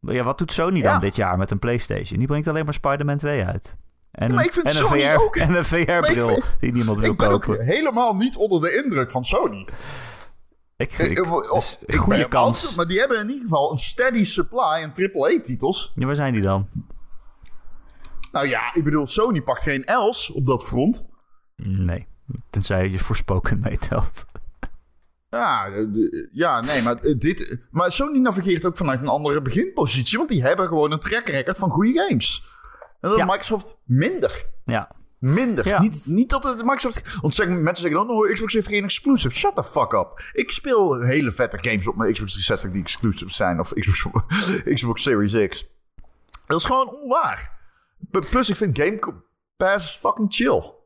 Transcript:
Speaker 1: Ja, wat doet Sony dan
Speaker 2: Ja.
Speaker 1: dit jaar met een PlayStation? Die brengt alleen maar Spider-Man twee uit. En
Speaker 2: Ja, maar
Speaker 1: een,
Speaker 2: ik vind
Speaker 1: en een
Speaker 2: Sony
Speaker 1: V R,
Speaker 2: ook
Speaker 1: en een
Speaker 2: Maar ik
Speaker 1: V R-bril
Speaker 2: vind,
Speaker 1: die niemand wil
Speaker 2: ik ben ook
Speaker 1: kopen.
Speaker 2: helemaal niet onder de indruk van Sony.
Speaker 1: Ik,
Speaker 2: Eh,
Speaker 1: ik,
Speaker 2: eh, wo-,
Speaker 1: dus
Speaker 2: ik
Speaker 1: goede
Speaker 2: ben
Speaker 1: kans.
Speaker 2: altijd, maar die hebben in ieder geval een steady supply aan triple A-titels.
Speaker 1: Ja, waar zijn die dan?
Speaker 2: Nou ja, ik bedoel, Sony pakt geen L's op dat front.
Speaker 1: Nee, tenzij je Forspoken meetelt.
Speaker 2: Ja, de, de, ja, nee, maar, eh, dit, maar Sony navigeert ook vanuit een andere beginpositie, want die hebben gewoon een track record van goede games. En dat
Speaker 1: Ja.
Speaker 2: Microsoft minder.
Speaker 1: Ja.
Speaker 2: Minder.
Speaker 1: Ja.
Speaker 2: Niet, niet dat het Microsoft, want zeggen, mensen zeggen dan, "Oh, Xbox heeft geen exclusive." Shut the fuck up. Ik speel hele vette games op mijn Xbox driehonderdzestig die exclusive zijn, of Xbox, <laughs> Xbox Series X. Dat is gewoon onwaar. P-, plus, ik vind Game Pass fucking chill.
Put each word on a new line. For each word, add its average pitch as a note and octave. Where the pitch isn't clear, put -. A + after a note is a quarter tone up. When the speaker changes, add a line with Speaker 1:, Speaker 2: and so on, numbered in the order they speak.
Speaker 1:
Ja, B2+
wat C3
doet E3+
Sony E3+
dan F#3
Speaker 2:
Ja. -
Speaker 1:
dit F#3+
jaar F#2
met F#2+
een G2
PlayStation? A2
Die B2
brengt D3
alleen D#3
maar D3
Spider-Man C#3+
twee D3
uit. -
En -
Speaker 2:
Ja, B2
maar B2
Speaker 1:
een, F4
Speaker 2:
ik F4+
vind E4+
Speaker 1:
en -
een D3
Speaker 2:
Sony -
Speaker 1:
V C#3+
R, D3+
Speaker 2:
ook -
Speaker 1:
en E3
een E3
Speaker 2:
Maar F3
ik D3+
Speaker 1:
V -
R-bril A#2+
Speaker 2:
vind, -
Speaker 1:
die A#2+
niemand A2
wil A2
Speaker 2:
ik G#2
ben G#2+
ook G2
Speaker 1:
kopen. G#2
Speaker 2:
helemaal A#3
niet A3+
onder G3
de F3+
indruk D3
van B2+
Sony. B2
Speaker 1:
Ik, -
Speaker 2:
Eh, E3
Speaker 1:
ik, -
Speaker 2:
eh, F3+
wo-, E3
Speaker 1:
dus -
Speaker 2:
ik -
Speaker 1:
goede -
Speaker 2:
ben B2
Speaker 1:
kans. B2
Speaker 2:
altijd, -
maar E3+
die F#3
hebben B3+
in G#3
ieder C4+
geval D#3
een C#3+
steady A#3+
supply F3+
aan D3+
triple F3
A-titels. -
Speaker 1:
Ja, B2
waar C#3+
zijn C#3+
die G#2+
dan? G2
Speaker 2:
Nou C#3+
ja, A#2+
ik E3
bedoel, D3
Sony G#3
pakt B2
geen C#3
L's A3
op C3+
dat B2+
front. D3
Speaker 1:
Nee, F#2
tenzij F#2+
je F#2
Forspoken -
meetelt. -
Speaker 2:
Ja, A#2+
de, G#2+
de, G#2
ja, C3+
nee, C3
maar, A#2+
eh, C#3
dit, D3+
maar F3
Sony C#4+
navigeert F#3
ook F3
vanuit C3+
een C#3+
andere D3
beginpositie, D3
want D4+
die E3
hebben F3+
gewoon D3+
een D#3
track A3+
record D3+
van F#3+
goede A3+
games. -
En -
dat G#3+
Speaker 1:
Ja. D3+
Speaker 2:
Microsoft G3
minder. D3
Speaker 1:
Ja. A2+
Speaker 2:
Minder. E3
Speaker 1:
Ja. G3
Speaker 2:
Niet, D#3+
niet G3+
dat C4+
het B3+
Microsoft, B3+
want D3+
zeggen, F3+
mensen F3
zeggen F3
dan, A#3+
"Oh, G#3+
Xbox G#3+
heeft A3
geen G3+
exclusive." G3+
Shut G4+
the -
fuck -
up. -
Ik -
speel G3
hele B2+
vette A2+
games G#2+
op G#2
mijn A2
Xbox G#2
driehonderdzestig G2
die F#2
exclusive F#2
zijn, F2
of -
Xbox, -
<laughs> F#3
Xbox A#2
Series G#2
X. -
Dat D#3+
is E3+
gewoon C4
onwaar. C4+
P-, -
plus, B3
ik G3+
vind E3+
Game F#3+
Pass F#3+
fucking G#3
chill. A#3+